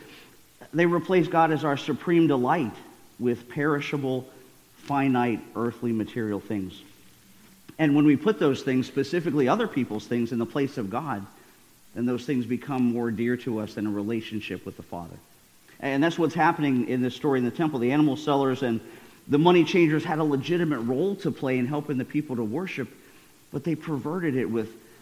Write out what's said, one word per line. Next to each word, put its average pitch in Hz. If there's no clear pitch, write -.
they 170
replace 170
God 160
as 151
our 143
supreme 160
delight 135
with 120
perishable, 143
finite, 127
earthly, 117
material 107
things. 95
And 147
when 147
we 147
put 214
those 139
things, 131
specifically 147
other 208
people's 110
things, 120
in 123
the 117
place 139
of 101
God, 117
then 117
those 123
things 123
become 127
more 117
dear 117
to 120
us 107
than 107
a 107
relationship 104
with 95
the 87
Father. 85
And 135
that's 170
what's 156
happening 151
in 123
this 123
story 139
in 123
the 120
temple. 151
The 123
animal 143
sellers 139
and 113
the 139
money 170
changers 156
had 160
a 165
legitimate 151
role 135
to 156
play 131
in 123
helping 147
the 127
people 151
to 120
worship, 139
but 147
they 165
perverted 151
it 123
with 110